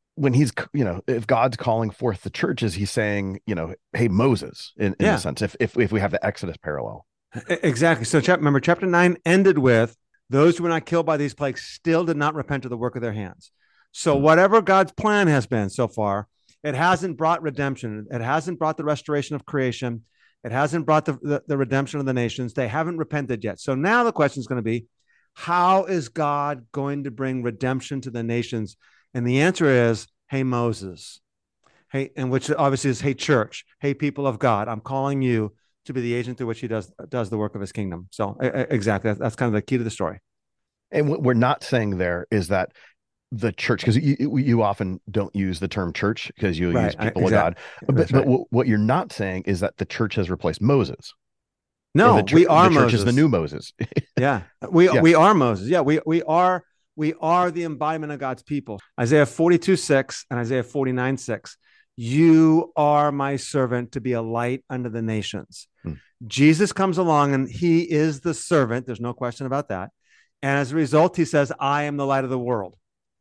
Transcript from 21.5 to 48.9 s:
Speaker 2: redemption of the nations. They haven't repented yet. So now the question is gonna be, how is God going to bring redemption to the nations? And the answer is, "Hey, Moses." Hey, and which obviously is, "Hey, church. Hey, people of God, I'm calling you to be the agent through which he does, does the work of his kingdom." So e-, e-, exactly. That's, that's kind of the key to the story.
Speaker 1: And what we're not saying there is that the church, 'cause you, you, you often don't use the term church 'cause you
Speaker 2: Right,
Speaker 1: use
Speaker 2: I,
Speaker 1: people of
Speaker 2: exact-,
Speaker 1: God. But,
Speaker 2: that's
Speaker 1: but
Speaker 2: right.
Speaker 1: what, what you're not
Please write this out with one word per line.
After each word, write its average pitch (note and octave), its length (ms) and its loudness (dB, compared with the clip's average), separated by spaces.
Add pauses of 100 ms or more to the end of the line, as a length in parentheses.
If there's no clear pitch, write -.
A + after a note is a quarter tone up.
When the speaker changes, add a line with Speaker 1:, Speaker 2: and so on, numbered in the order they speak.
Speaker 2:
redemption C3+ 440 -2
of C3+ 60 -4
the C3 80 -2
nations. A#2+ 400 -4
They C3 140 -2
haven't D#3+ 280 -4
repented C3 480 -6
yet. G#2 160 -8
So C#3 140 -4
now G3 280 0
the A#3 100 0
question C#3+ 280 0
is A2+ 60 -10
gonna B2+ 160 -6
be, A#2 240 -4 (480)
how F3+ 500 2
is E3 240 -4
God C#3+ 640 -2
going C#3+ 320 -6
to C#3 60 -6
bring C3 320 -6
redemption C3 580 -4
to B2+ 100 -12
the A#2 120 -6
nations? A#2 540 -4 (380)
And A#2+ 120 -2
the B2+ 160 4
answer F3 240 2 (240)
is, A2 160 -2 (220)
"Hey, C3+ 140 -4
Moses." A#2 800 -4 (720)
Hey, C3+ 240 -4
and C3 140 -4
which C3 200 -2
obviously C#3 400 2
is, A#2+ 100 -4
"Hey, C#3 140 -2
church. - 500 0 (160)
Hey, C#3+ 140 -2
people C#3 320 -4
of A#2 120 -2
God, A2 280 0
I'm A2 140 -8
calling C3+ 420 -4
you A2+ 320 0 (300)
to - 80 -12
be B2+ 80 -4
the A#2+ 140 -4
agent A#2+ 220 -6
through B2 120 -6
which A2+ 120 -8
he B2 80 -8
does, A2 240 -6 (160)
does A2+ 220 -4
the A2 80 -4
work G#2 160 -4
of G2+ 60 -10
his G2 120 -10
kingdom." F#2 380 -8
So G#2 320 -6
e-, C3 40 0
e-, B2+ 240 -2
exactly. G#2+ 400 0
That's, G#2 100 -4
that's A2+ 160 -4
kind B2 120 0
of G#2+ 60 0
the G#2+ 80 0
key C3 160 -2
to A#2+ 60 -2
the A2 60 -4
story. G2+ 300 -8 (680)
Speaker 1:
And D3+ 180 0
what D#3+ 140 -2
we're B2+ 120 2
not B2 280 2
saying G#2 360 -2
there F2 320 -2
is F#2+ 180 0
that F#2 240 -2 (600)
the A2 200 -2
church, - 320 -2
'cause A2+ 120 4
you, C#3 220 2
you, C#3+ 200 -2
you A#2+ 240 2
often G2 380 -2 (100)
don't G2+ 240 -4
use F#2+ 260 -2
the F#2+ 80 -4
term F2 240 -4
church - 460 -4
'cause F2+ 200 -2
you F2 140 0
Speaker 2:
Right, G#2 140 2
Speaker 1:
use G2+ 120 -4
Speaker 2:
I, G#2+ 80 -2
Speaker 1:
people - 160 -2
of F#2+ 60 2
Speaker 2:
exact-, F2 280 0
Speaker 1:
God. - 300 -14
But, C3+ 100 2
Speaker 2:
that's A2+ 160 2
Speaker 1:
but C3 60 4
Speaker 2:
right. C3+ 100 2
Speaker 1:
what, B2+ 220 2
what A#2 160 2
you're G#2+ 120 4
not B2+ 340 0